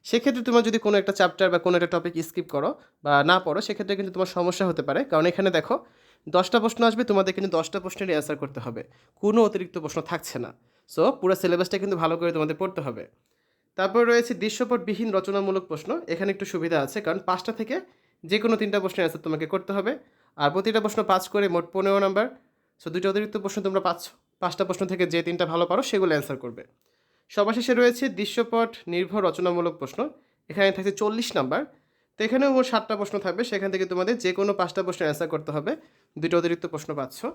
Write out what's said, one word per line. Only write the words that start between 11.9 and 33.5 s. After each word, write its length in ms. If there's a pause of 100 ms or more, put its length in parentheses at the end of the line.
ভালো 200
করে 160
তোমাদের 240
পড়তে 240
হবে। 260 (680)
তারপর 300
রয়েছে 280
দৃশ্যপটবিহীন 760
রচনামূলক 520
প্রশ্ন। 440
এখানে 240
একটু 120
সুবিধা 360
আছে, 200
কারণ 180
পাঁচটা 340
থেকে 280 (440)
যে 140
কোনো 180
তিনটা 240
প্রশ্নের 240
অ্যান্সার 180
তোমাকে 240
করতে 260
হবে। 260 (380)
আর 140
প্রতিটা 300
প্রশ্ন 240
পাঁচ 240
করে, 200
মোট 240
পনেরো 260
নাম্বার। 300 (560)
So, 60
দুইটা 200
অতিরিক্ত 260
প্রশ্ন 260
তোমরা 180
পাচ্ছ। 300 (280)
পাঁচটা 260
প্রশ্ন 220
থেকে 200
যে 160
তিনটা 240
ভালো 200
পারো, 160
সেগুলো 280
অ্যান্সার 260
করবে। 280 (640)
সবার 260
শেষে 200
রয়েছে 340
দৃশ্যপট 680 (100)
নির্ভর 360
রচনামূলক 560
প্রশ্ন। 320 (380)
এখানে 240
থাকছে 200
চল্লিশ 440
নাম্বার। 280 (540)
তো 60
এখানেও 280
মোট 140
ষাটটা 300
প্রশ্ন 220
থাকবে, 260
সেখান 260